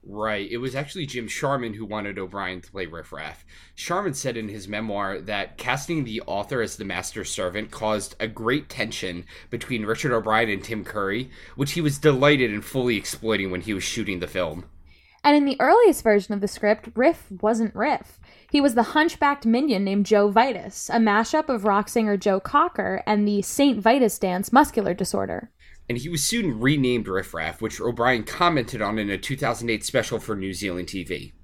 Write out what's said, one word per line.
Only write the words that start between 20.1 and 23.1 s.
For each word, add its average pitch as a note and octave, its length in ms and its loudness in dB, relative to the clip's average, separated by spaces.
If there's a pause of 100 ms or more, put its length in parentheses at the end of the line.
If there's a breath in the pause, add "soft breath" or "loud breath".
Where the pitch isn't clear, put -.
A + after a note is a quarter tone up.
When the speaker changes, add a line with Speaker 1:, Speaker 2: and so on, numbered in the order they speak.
Speaker 2:
Vitus, A3 600 0
a A#3 80 2
mashup A3+ 500 4
of A3+ 160 -2
rock G3+ 260 2
singer G#3+ 280 2
Joe F#3+ 220 2
Cocker G#3+ 680 0
and G#3 220 2